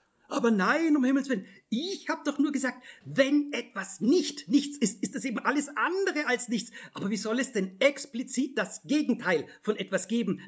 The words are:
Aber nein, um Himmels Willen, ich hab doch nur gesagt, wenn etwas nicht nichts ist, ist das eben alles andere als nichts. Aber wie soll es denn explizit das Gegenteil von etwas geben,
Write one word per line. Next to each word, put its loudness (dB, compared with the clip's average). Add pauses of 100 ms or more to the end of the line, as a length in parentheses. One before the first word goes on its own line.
(300)
Aber 2
nein, 4
um 4
Himmels 2
Willen, -2 (240)
ich -4
hab -4
doch -2
nur 2
gesagt, -4 (220)
wenn 2
etwas -8
nicht 2
nichts 2
ist, 0
ist -6
das -4
eben -4
alles 0
andere 0
als 0
nichts. -4 (220)
Aber -4
wie 0
soll -2
es -4
denn -2
explizit -2
das -4
Gegenteil 2 (160)
von -2
etwas -4
geben, 0